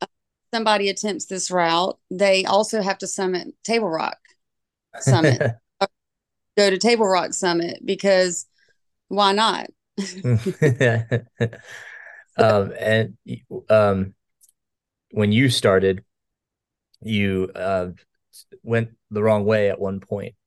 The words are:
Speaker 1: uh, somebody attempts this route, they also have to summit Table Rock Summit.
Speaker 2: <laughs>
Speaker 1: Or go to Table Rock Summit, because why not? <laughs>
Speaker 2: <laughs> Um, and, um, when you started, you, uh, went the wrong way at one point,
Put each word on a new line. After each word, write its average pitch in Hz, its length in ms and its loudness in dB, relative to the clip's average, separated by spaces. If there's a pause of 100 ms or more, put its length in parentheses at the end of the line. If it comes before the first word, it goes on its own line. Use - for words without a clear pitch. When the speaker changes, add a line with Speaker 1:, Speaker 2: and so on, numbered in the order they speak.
Speaker 1:
uh, - 60 -8 (460)
somebody 214 360 0
attempts 196 360 -6
this 185 260 -8
route, 175 480 0 (100)
they 190 360 2
also 214 360 0
have 190 180 -4
to 190 80 -10
summit 185 420 -4 (140)
Table 220 260 -2
Rock 160 280 -4 (840)
Summit. 143 420 4
Speaker 2:
<laughs> 120 200 -4 (200)
Speaker 1:
Or 196 60 0 (720)
go 202 120 4
to 190 80 2
Table 220 300 2
Rock 185 260 0
Summit, 170 520 -2
because 185 600 0 (600)
why 196 260 2
not? 202 340 0 (300)
<laughs> 196 100 -6 (160)
Speaker 2:
<laughs> 120 1400 0 (760)
Um, 104 420 2
and, 110 380 0 (520)
um, 98 440 2 (960)
when 104 220 0
you 127 160 4
started, 95 560 2 (960)
you, 98 520 -2
uh, 92 360 -4 (760)
went 113 280 -2 (200)
the 104 100 -4
wrong 107 240 2
way 107 240 2
at 92 100 -4
one 98 200 -4
point, 98 360 -10 (100)